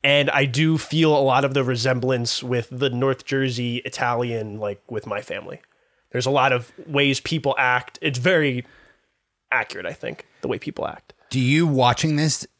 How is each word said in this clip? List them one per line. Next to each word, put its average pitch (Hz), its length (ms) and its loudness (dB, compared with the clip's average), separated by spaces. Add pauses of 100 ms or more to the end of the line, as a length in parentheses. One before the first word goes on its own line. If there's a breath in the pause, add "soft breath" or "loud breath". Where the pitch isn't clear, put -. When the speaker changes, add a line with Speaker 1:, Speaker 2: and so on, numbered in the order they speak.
Speaker 1:
And 143 280 4
I 143 160 2
do 156 320 2
feel 156 380 2
a 139 60 4
lot 135 220 4
of 135 100 -2
the 139 80 2
resemblance 123 800 0
with 123 300 -2
the 127 180 -2
North 127 340 0
Jersey 123 600 -2
Italian, 117 720 -4
like, 104 300 -6
with 107 180 -8
my 104 140 -6
family. - 400 -12 (500)
There's 123 160 -2
a 131 40 0
lot 139 220 4
of 123 200 -2 (160)
ways 139 320 2
people 143 380 -2
act. 123 440 0
It's 139 160 -2
very 143 480 2 (840 soft breath)
accurate, 101 340 -4
I 85 60 -6
think, - 340 -10 (140)
the - 80 -6
way 107 100 -2
people - 280 -8
act. - 260 -12 (180)
Speaker 2:
Do 135 100 -2
you, 147 260 4
watching 135 500 2
this 151 300 0 (140)